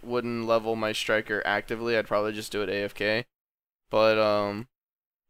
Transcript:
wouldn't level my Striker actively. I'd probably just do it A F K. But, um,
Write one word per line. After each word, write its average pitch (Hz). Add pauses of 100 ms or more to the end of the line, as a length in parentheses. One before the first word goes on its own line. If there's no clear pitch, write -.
wouldn't 117
level 113
my 110
Striker 107
actively. 113
I'd 107
probably 104
just 107
do 104
it 92
A 101
F 101
K. 107 (640)
But, 110
um, 104 (640)